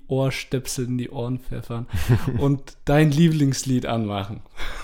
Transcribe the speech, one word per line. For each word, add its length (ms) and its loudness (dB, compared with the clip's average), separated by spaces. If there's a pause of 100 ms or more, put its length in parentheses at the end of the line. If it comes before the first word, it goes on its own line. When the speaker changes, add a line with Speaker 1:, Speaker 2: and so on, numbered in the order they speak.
Speaker 1:
Ohrstöpsel 800 -4
in 140 -4
die 100 -6
Ohren 300 -6
pfeffern 480 -8 (260)
Speaker 2:
<laughs> 260 2
Speaker 1:
und 460 0
dein 260 6
Lieblingslied 760 2
anmachen. 540 -4 (440)